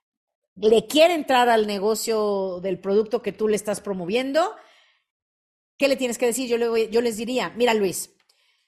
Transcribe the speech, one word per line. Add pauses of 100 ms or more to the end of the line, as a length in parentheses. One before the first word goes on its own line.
(560)
Le
quiere
entrar
al
negocio
del
producto
que
tú
le
estás
promoviendo. (1200)
¿Qué
le
tienes
que
decir?".
Yo
le
voy,
yo
les
diría,
Mira,
Luis, (580)